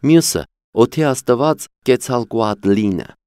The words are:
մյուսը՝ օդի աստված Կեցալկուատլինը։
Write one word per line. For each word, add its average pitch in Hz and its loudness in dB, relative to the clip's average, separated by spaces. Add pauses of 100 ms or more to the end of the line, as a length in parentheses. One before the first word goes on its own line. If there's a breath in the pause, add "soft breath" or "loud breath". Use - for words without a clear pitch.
մյուսը՝ 156 2 (320)
օդի 147 0
աստված 135 -2 (140)
Կեցալկուատլինը։ 107 -2 (180)